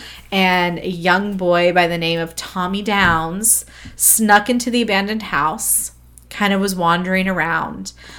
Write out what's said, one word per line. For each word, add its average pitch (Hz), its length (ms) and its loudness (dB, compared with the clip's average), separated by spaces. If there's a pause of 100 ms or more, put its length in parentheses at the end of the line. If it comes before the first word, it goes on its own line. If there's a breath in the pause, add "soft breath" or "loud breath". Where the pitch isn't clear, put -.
(300 loud breath)
And 180 500 0
a - 100 -8
young 185 480 0
boy 175 340 2
by 175 140 4
the 170 100 -2
name 165 240 -2
of 165 160 -8
Tommy 190 460 -4
Downs 190 840 0 (320 loud breath)
snuck 208 540 4
into 247 200 0
the 240 120 2
abandoned 214 400 0
house, 156 680 -2 (360)
kind 202 240 0
of 196 80 2
was 196 160 -2
wandering 180 520 0
around. 165 640 -4 (260 loud breath)